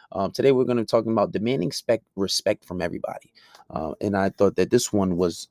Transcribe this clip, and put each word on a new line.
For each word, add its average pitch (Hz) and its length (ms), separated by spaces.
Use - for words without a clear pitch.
Um, 95 220
today 131 180
we're 127 140
gonna 123 160
be 107 60
talking 113 260
about 101 180
demanding 107 400
spec-, - 320
respect - 480
from 90 160
everybody. - 500
Uh, 73 320
and 101 160
I 95 100
thought 98 300
that 90 140
this 123 200
one 95 240
was, 85 360